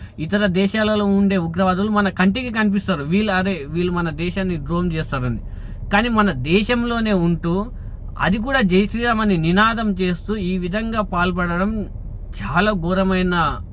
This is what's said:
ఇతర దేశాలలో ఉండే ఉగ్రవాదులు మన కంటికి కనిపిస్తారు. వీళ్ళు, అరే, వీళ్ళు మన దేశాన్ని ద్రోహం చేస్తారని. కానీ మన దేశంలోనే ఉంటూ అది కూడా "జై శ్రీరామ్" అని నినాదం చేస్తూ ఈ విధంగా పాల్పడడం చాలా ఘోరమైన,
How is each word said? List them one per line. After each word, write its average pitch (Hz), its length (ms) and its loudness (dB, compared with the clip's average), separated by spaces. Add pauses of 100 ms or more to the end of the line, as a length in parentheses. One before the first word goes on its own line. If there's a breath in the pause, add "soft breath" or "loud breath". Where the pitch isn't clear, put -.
(180 loud breath)
ఇతర 202 280 0
దేశాలలో 208 580 2
ఉండే 196 320 4
ఉగ్రవాదులు 185 520 0
మన 208 200 2
కంటికి 196 420 2
కనిపిస్తారు. 202 520 0
వీళ్ళు, 196 300 2
అరే, 185 360 0
వీళ్ళు 175 240 0
మన 170 180 0
దేశాన్ని 170 540 -2
ద్రోహం 170 280 0
చేస్తారని. 127 460 -2 (540 loud breath)
కానీ 220 160 2
మన 214 240 4
దేశంలోనే 220 800 0
ఉంటూ 170 540 0 (520 loud breath)
అది 175 200 2
కూడా 262 220 0
"జై 190 240 4
శ్రీరామ్" 226 360 0
అని 208 160 2
నినాదం 208 540 2
చేస్తూ 185 460 -2
ఈ 185 220 -2
విధంగా 220 420 -2
పాల్పడడం 180 840 0 (600)
చాలా 185 300 2
ఘోరమైన, 185 640 0 (380)